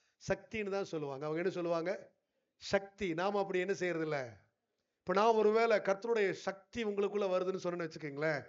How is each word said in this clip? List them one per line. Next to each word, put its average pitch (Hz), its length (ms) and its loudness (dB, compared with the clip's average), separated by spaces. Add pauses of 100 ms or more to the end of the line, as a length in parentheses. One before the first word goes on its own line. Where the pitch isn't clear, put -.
(320)
சக்தின்னு 202 360 -4
தான் 196 160 -2
சொல்லுவாங்க. 147 400 -6
அவங்க 156 160 -2
என்ன 180 120 0
சொல்லுவாங்க? 170 580 -2 (460)
சக்தி. 196 560 -2
நாம 196 260 0
அப்படி 190 200 0
என்ன 185 140 0
செய்யறதில்ல. 156 560 -2 (720)
இப்ப - 140 -2
நான் 214 200 6
ஒருவேளை 220 440 6
கர்த்தருடைய 196 540 0
சக்தி 190 520 -6
உங்களுக்குள்ள 202 440 0
வருதுன்னு 185 360 0
சொன்னேன்னு 175 300 -4
வச்சுக்கோங்களேன், 147 560 -2